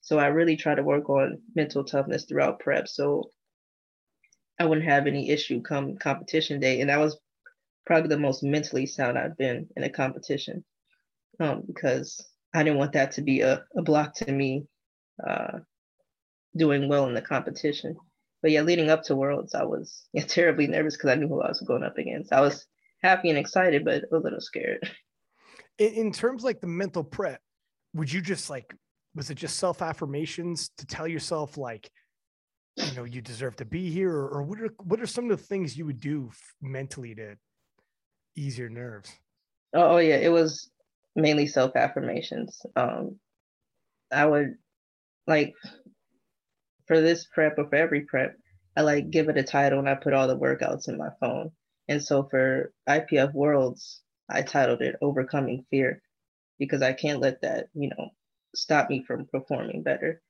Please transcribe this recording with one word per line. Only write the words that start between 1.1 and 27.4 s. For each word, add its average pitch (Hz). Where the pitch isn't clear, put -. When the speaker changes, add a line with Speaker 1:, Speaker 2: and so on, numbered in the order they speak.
Speaker 1:
mental 143
toughness 135
throughout 143
prep. -
So 143
I 170
wouldn't 160
have 143
any 139
issue 143
come 139
competition 151
day. 131
And 143
that 143
was 151
probably 160
the 151
most 139
mentally 139
sound 127
I've -
been 131
in 135
a 135
competition, 139
um, 147
because 135
I 160
didn't 151
want 139
that 135
to -
be 135
a, 135
a 170
block 151
to -
me, 139
uh, -
doing 143
well 143
in 123
the 113
competition. 147
But 156
yeah, 151
leading 165
up 156
to 143
Worlds, 139
I -
was, -
yeah, 143
terribly 156
nervous 156
'cause 139
I 127
knew 147
who 143
I -
was -
going 123
up -
against. -
I 135
was 139
happy 180
and 147
excited, 156
but -
a 165
little -
scared. -
Speaker 2:
In, 214
in 214
terms, 233
like, 247
the 185
mental 175
prep, 147